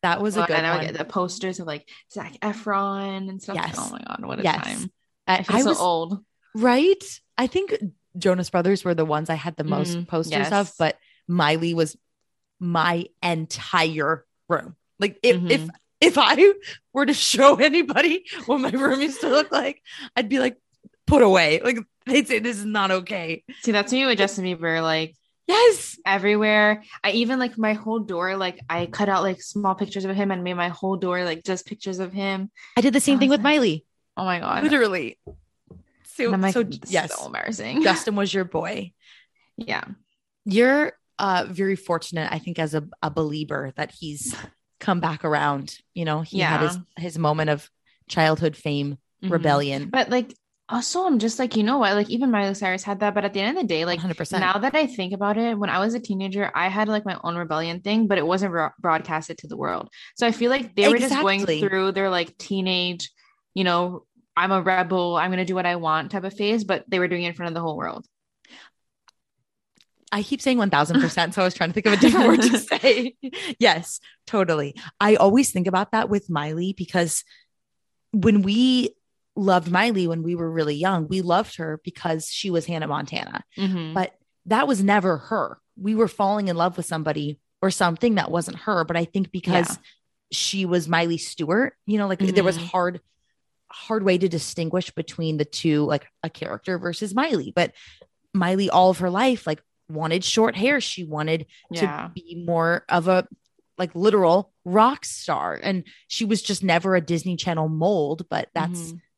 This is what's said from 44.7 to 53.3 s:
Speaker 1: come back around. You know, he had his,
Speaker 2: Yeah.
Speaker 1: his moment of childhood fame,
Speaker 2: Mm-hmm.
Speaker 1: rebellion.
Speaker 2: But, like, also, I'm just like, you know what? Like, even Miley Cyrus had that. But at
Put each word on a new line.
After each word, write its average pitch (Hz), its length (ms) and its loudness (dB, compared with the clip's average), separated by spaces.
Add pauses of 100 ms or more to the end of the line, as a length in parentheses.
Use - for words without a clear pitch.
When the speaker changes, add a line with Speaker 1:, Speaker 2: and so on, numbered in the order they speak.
Speaker 1:
come 180 200 0
back 160 240 -4
around. 147 540 0 (160)
You 175 100 -6
know, 156 180 -2
he 170 180 -6
had 160 200 0
his, 160 160 0
Speaker 2:
Yeah. 175 260 -14
Speaker 1:
his 165 160 -8
moment 156 320 0
of 147 200 -2 (380)
childhood 156 480 2
fame, 143 420 -4 (240)
Speaker 2:
Mm-hmm. 185 100 -2
Speaker 1:
rebellion. 143 580 0
Speaker 2:
But, 247 200 0
like, 247 240 -2 (340)
also, 294 380 -2
I'm 285 120 4
just 220 200 -2
like, 254 180 -2
you 214 60 2
know 247 160 2
what? 202 160 4
Like, 208 160 0
even 254 200 0
Miley 202 240 0
Cyrus 190 280 -4
had 202 180 -6
that. 208 140 0
But 202 100 -2
at 196 80 -2